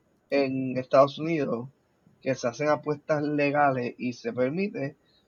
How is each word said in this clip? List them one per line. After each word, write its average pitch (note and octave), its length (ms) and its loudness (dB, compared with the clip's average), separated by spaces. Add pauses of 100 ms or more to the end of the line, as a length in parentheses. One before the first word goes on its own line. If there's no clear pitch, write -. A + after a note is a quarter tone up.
(300)
en C3 480 0
Estados C#3 400 4
Unidos C#3 500 -2 (540)
que C3 120 0
se B2 140 -4
hacen C#3+ 200 -2
apuestas D3 540 0
legales C#3+ 760 2
y B2 160 -4
se A#2 180 -8
permite, C#3 640 -2 (320)